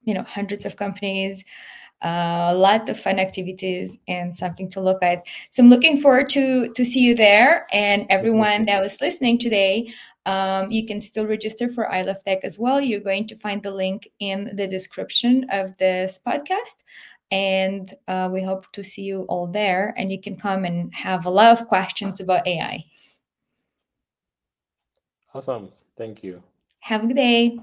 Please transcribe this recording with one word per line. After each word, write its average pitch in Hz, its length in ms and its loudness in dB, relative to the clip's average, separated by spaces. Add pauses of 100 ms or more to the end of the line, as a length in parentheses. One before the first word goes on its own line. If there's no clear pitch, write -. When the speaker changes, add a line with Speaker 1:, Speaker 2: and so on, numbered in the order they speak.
Speaker 1:
you 214 100 -2
know, 185 100 -4
hundreds 202 420 -8
of 208 120 -10
companies, 190 640 -6 (600)
uh, 170 480 0
a 180 40 4
lot 202 340 6
of 220 100 -4
fun 196 200 0
activities 185 880 -6
and 180 280 -8
something 180 340 -8
to 190 120 -8
look 190 220 2
at. 175 200 0 (260)
So - 120 2
I'm 240 80 12
looking 277 320 6
forward 277 300 6
to, 262 420 2
to 247 120 0
see 247 160 0
you 240 140 6
there. 226 580 6
And 208 360 2
everyone 214 560 2
Speaker 2:
Definitely. - 80 -
Speaker 1:
that 196 80 2
was 208 200 -4
listening 262 360 0
today, 220 560 0 (320)
um, 190 460 -2
you 220 160 -2
can 208 120 -6
still 214 280 -6
register 214 420 -4
for 233 220 -4
Isle 185 180 -4
of 190 140 -8
Tech 196 200 -2
as - 140 -10
well. 254 240 0
You're 233 200 -2
going 202 260 -4
to 220 100 -16
find 208 240 -8
the 202 100 -8
link 190 360 -6 (120)
in 202 360 -6
the 196 120 -4
description 196 840 -2
of 190 260 -6
this 185 480 -2
podcast. 294 580 -6 (480)
And, 190 640 -2 (140)
uh, 185 240 -2
we 185 100 -4
hope 190 300 -6
to 202 120 -12
see 196 200 -12
you 196 260 -6
all 180 180 -4
there, 196 500 -2
and 190 140 -4
you 190 100 -8
can 196 160 -12
come 190 280 -4
and 175 280 -4
have 185 320 -6
a 175 40 -4
lot 226 300 8
of 233 80 -10
questions 190 520 -2
about 185 280 0
A 175 120 -2
I. - 260 -8 (2500)
Speaker 2:
Awesome. 127 360 -8 (260)
Thank 113 280 -14
you. 90 180 -14 (380)
Speaker 1:
Have 220 240 -4
a 226 40 0
good 254 80 0
day. 233 480 2